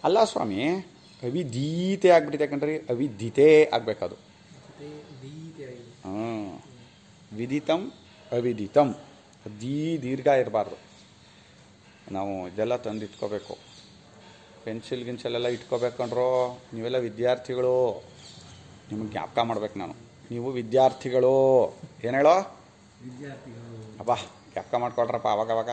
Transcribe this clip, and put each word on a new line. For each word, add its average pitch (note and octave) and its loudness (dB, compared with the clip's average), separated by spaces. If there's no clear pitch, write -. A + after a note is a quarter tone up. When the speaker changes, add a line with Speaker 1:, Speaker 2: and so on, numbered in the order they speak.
Speaker 1:
ಅಲ್ಲ F#3+ 4
ಸ್ವಾಮಿ, A#2 0
ಅವಿದೀತೆ D#3+ 0
ಆಗ್ಬಿಟ್ಟಿದೆ D3+ 6
ಕಣ್ರಿ, C#3+ -2
ಅವಿದಿತೆ C#3 6
ಆಗ್ಬೇಕದು. G#2+ -4
Speaker 2:
ಅವಿದಿತೆ D3+ -18
ಆಗಿದೆ. A#2+ -18
Speaker 1:
ಹ್ಮ್. G#2 -8
ವಿದಿತಂ C#3+ -2
ಅವಿದಿತಂ, A#2+ 2
ದೀ D3+ -4
ದೀರ್ಘ C3 -2
ಇರಬಾರ್ದು. A2+ 2
ನಾವು F#2+ -6
ಇದೆಲ್ಲ G#2+ -2
ತಂದು A2 -8
ಇಟ್ಕೋಬೇಕು, G#2 -10
ಪೆನ್ಸಿಲ್ A#2 -10
ಗಿನ್ಸಿಲೆಲ್ಲ A#2+ -4
ಇಟ್ಕೋಬೇಕು A#2+ -4
ಕಣ್ರೋ. B2 0
ನೀವೆಲ್ಲ A#2 -4
ವಿದ್ಯಾರ್ಥಿಗಳು, B2 0
ನಿಮಗೆ G#2+ -6
ಜ್ಞಾಪಕ - -4
ಮಾಡ್ಬೇಕು A2 -4
ನಾನು, E2 -10
ನೀವು A#2+ -6
ವಿದ್ಯಾರ್ಥಿಗಳು. B2+ 4
ಏನ್ A#2+ -2
ಹೇಳೋ? D#3+ 4
Speaker 2:
ವಿದ್ಯಾರ್ಥಿಗಳು. A#2 -16
Speaker 1:
ಅಬ್ಬಾ, A#2 0
ಜ್ಞಾಪಕ - -4
ಮಾಡ್ಕೊಳ್ರಪ್ಪ A#2+ 0
ಅವಾಗವಾಗ. A2 0